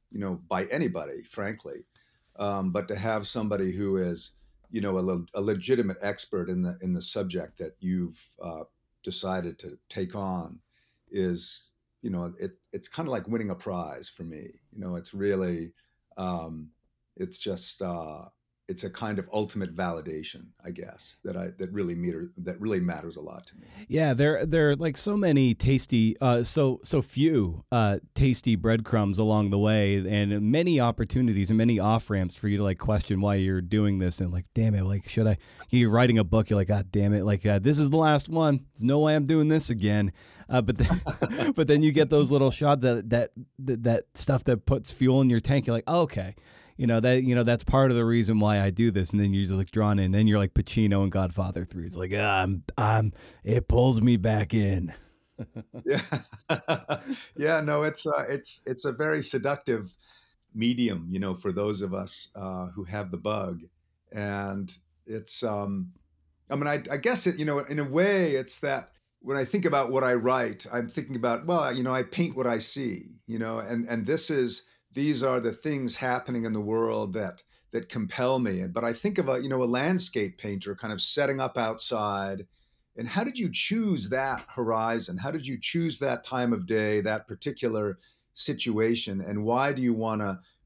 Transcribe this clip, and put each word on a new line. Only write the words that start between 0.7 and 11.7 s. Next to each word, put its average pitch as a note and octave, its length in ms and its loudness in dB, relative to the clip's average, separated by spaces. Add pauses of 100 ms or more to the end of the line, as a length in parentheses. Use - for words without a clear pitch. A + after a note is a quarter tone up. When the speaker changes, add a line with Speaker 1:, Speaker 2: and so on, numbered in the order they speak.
Speaker 1:
frankly. - 640 -10 (500)
Um, G2+ 340 -2
but F#2+ 180 -4
to G#2 80 -4
have G#2+ 300 -2
somebody G2+ 460 -2
who G2 240 -2
is, F2+ 360 -4 (380)
you A#2 100 -4
know, G2 180 -2
a - 20 0
le-, F2+ 340 -2
a G#2 60 -4
legitimate G2+ 600 0
expert G2 480 -4
in F2+ 120 -2
the, F2+ 200 -4
in F#2 100 -4
the F2 100 -4
subject F2+ 560 -6
that D#2+ 220 -10
you've, F2+ 480 -6 (140)
uh, D#2+ 220 -12 (380)
decided F#2 580 -6
to F2+ 180 -16 (100)
take F#2 260 -6
on F#2 460 -8 (500)
is, F#2 580 -4 (340)